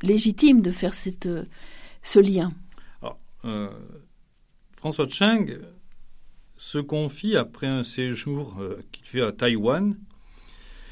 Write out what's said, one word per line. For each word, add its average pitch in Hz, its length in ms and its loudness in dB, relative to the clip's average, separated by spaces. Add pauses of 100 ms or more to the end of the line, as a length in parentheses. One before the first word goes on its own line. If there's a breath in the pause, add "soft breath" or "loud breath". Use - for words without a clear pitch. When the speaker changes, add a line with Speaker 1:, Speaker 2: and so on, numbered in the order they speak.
Speaker 1:
légitime 220 600 8
de 180 100 2
faire 185 220 -2
cette, - 320 -8
euh, 170 200 -4 (580 soft breath)
ce - 160 6
lien ? 185 320 4 (500 soft breath)
Speaker 2:
Alors, - 160 -12 (280)
euh, 104 240 -4 (1080)
François 151 320 -2
Cheng 196 500 2 (1000)
se - 220 -6
confie 151 580 -2
après 127 300 -2
un 131 180 -2
séjour, 127 760 -6
euh, 98 220 -8 (100)
qu'il - 140 -20
fait 127 160 -4
à 110 100 0
Taïwan. 123 640 2 (960 soft breath)